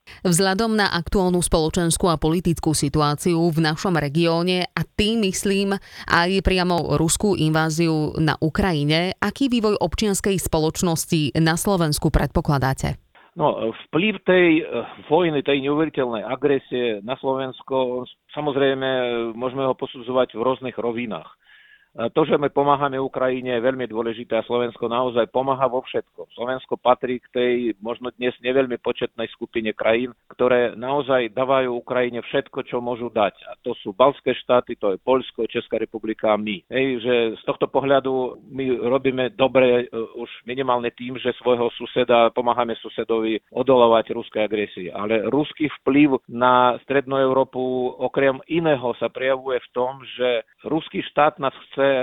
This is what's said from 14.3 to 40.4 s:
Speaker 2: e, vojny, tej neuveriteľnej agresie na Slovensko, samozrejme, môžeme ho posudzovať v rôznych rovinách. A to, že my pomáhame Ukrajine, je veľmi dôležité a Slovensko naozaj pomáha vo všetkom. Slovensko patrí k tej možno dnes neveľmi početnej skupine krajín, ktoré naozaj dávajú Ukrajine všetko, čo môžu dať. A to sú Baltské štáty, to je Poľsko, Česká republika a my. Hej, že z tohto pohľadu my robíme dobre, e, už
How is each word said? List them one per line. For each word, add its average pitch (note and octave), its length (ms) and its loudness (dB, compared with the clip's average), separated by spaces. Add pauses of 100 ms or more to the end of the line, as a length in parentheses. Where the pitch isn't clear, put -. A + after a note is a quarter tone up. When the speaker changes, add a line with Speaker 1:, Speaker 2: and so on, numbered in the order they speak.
Speaker 2:
e, A#2+ 200 -6 (280)
vojny, D#3 320 2
tej C#3 240 0
neuveriteľnej C#3+ 560 -2
agresie B2 800 -2
na B2 160 -8
Slovensko, C3 880 -4 (280)
samozrejme, C3+ 560 0 (440)
môžeme B2+ 320 -4
ho C3 80 2
posudzovať B2+ 640 -4
v A2 80 -6
rôznych B2+ 320 -4
rovinách. A2+ 480 -6 (680)
A - 160 -4
to, D#3 160 2
že D3 160 0
my C#3 80 0
pomáhame C#3+ 480 2
Ukrajine, B2+ 560 -2
je A#2+ 160 0
veľmi C3 160 -4
dôležité A2+ 560 -4
a - 80 -18
Slovensko A#2+ 400 -2
naozaj A#2+ 400 0
pomáha C3 400 0
vo B2+ 160 -4
všetkom. - 480 -8
Slovensko B2+ 400 -6
patrí B2 480 0
k - 80 -20
tej B2 240 0 (320)
možno A#2+ 320 -8
dnes B2 240 -2
neveľmi B2+ 400 0
početnej A#2+ 480 -6
skupine A2+ 480 -6
krajín, A#2 480 0
ktoré B2 480 2
naozaj B2+ 640 -2
dávajú C3 320 0
Ukrajine B2 560 -4
všetko, C#3 400 -6
čo B2 160 -6
môžu A#2+ 320 -8
dať. G2+ 320 0
A G2+ 160 -18
to A#2+ 160 -8
sú G#2 160 -10
Baltské C3 400 2
štáty, B2 400 0
to G2 240 -2
je - 80 -20
Poľsko, B2 400 -2
Česká - 320 -6
republika A2 560 -2
a G#2 80 0
my. G#2 240 -6
Hej, B2+ 400 -2
že B2 100 2 (220)
z - 80 -20
tohto D3 240 -2
pohľadu C3 720 0
my C3 320 -4 (160)
robíme C3 480 0
dobre, B2 480 4
e, - 80 -14
už A2+ 560 -10